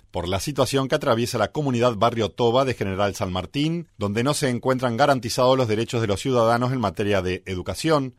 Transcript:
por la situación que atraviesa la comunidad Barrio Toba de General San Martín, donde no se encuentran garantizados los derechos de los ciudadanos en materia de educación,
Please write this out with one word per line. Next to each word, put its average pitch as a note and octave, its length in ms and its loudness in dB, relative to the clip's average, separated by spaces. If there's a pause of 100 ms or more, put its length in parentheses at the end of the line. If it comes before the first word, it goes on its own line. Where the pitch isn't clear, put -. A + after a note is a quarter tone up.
(120)
por F2 160 -4
la F#2+ 100 0
situación C3+ 480 -2
que C#3+ 80 -4
atraviesa A#2+ 420 0
la G#2+ 140 2
comunidad B2 460 0
Barrio A2+ 320 2
Toba B2 360 2
de B2 100 -2
General G2 420 -2
San F#2 160 -4
Martín, D3 560 -4 (100)
donde G2+ 240 -2
no C#3+ 120 0
se C3 160 -2
encuentran B2 460 0
garantizados C3 600 2
los B2+ 80 2
derechos A2 340 0
de A2+ 60 0
los G2 140 0
ciudadanos A#2+ 520 2
en C3+ 60 -4
materia G2+ 420 0
de F#2 240 -4
educación, B2 760 -2